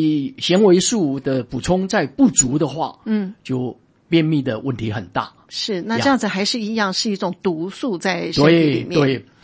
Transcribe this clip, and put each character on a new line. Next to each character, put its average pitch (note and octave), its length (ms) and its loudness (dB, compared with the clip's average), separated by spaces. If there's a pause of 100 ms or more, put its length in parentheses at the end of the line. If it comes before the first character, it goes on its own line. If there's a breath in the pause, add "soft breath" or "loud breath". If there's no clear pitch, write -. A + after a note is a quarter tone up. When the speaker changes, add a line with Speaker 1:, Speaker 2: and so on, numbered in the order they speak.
(380)
Speaker 1:
纤 F#3 260 2
维 F#3+ 160 6
素 D#3 400 0
的 C3 240 -2
补 B2+ 160 -8
充 F#3 300 0
再 F#3 180 0
不 C4 220 4
足 - 280 2
的 D3+ 100 0
话， C#3 380 -8
Speaker 2:
嗯。 G#3 280 -2 (100)
Speaker 1:
就 B2+ 340 -6 (300)
便 E3 160 4
秘 D#3 180 2
的 A#2+ 180 -4
问 B2 180 -4
题 G#2+ 140 -4
很 G2+ 160 -6
大。 G#2+ 260 -6 (160)
Speaker 2:
是， F#3+ 320 -6
那 A3+ 180 -4
这 A#3 80 2
样 C4+ 100 4
子 A3 100 -2
还 F#3+ 180 -2
是 A3+ 160 -4
一 G#3+ 140 -6
样， G#3 140 0
Speaker 1:
呀。 - 40 -4
Speaker 2:
是 A3 180 -2
一 F#3+ 60 -2
种 F3+ 240 -4
毒 F3 280 -2
素 G3+ 280 -6
在 E3+ 340 -4
身 C#3+ 140 2
体 E3 60 8
里 D3 340 2
面。 - 40 -12
Speaker 1:
对， C#3 280 2
对， - 80 -12 (180 soft breath)